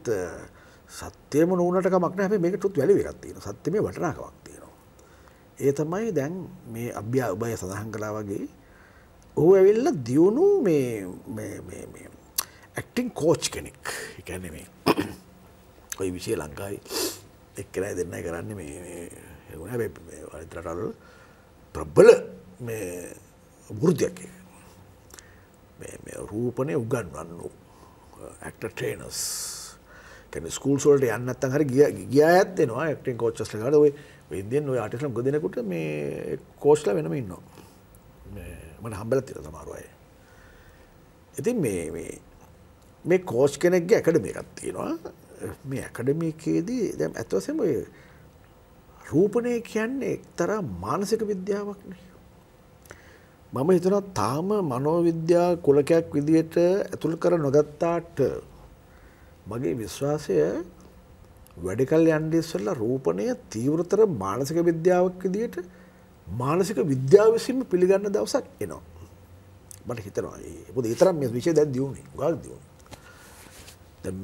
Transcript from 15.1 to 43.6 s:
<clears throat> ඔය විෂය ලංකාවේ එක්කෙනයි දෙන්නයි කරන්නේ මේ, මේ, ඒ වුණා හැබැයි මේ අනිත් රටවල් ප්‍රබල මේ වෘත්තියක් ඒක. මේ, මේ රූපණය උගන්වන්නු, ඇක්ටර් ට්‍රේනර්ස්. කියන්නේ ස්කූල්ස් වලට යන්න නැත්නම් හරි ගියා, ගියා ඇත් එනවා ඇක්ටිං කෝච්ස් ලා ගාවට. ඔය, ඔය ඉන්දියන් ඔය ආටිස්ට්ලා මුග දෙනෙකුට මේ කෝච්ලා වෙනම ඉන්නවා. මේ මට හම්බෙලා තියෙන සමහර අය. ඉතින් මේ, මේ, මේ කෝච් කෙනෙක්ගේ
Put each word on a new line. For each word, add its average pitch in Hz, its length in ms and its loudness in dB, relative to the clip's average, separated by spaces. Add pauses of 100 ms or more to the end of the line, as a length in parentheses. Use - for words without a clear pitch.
<clears throat> - 640 -16
ඔය 95 100 -2
විෂය 92 260 -4
ලංකාවේ 87 440 -8 (800)
එක්කෙනයි 98 360 -6
දෙන්නයි 90 260 -6
කරන්නේ 90 360 -8
මේ, 78 220 -12
මේ, 87 240 -12 (400)
ඒ - 120 -16
වුණා 87 160 -10
හැබැයි 113 200 -4 (100)
මේ 78 260 -18
අනිත් 80 260 -16
රටවල් 87 360 -6 (840)
ප්‍රබල 80 340 8 (480)
මේ 98 580 -8 (560)
වෘත්තියක් 120 500 0
ඒක. - 140 -18 (1400)
මේ, - 240 -16
මේ - 260 -14
රූපණය 123 500 -4
උගන්වන්නු, 85 760 -6 (880)
ඇක්ටර් - 320 -10
ට්‍රේනර්ස්. - 500 -8 (1080)
කියන්නේ 80 260 -10
ස්කූල්ස් 139 340 0
වලට 135 240 6
යන්න 123 180 -4
නැත්නම් 131 260 -4
හරි 147 120 2
ගියා, 131 240 4 (160)
ගියා 147 260 6
ඇත් 185 280 4
එනවා 135 260 0
ඇක්ටිං 127 320 -4
කෝච්ස් 117 260 -2
ලා 107 180 -8
ගාවට. 147 160 4
ඔය, 147 140 8 (340)
ඔය 87 140 -6
ඉන්දියන් 131 320 -2
ඔය 123 80 0
ආටිස්ට්ලා 120 320 -4
මුග 117 120 -4
දෙනෙකුට 156 380 0
මේ 151 760 -6 (180)
කෝච්ලා 151 400 4
වෙනම 160 180 -4
ඉන්නවා. 98 280 -8 (880)
මේ 87 260 -14 (200)
මට 107 220 -12
හම්බෙලා 120 300 0
තියෙන - 180 -12
සමහර - 260 -14
අය. - 140 -14 (1500)
ඉතින් 208 280 0
මේ, 90 280 -2
මේ, 80 280 -10 (840)
මේ 180 180 2
කෝච් 139 360 2
කෙනෙක්ගේ 175 420 4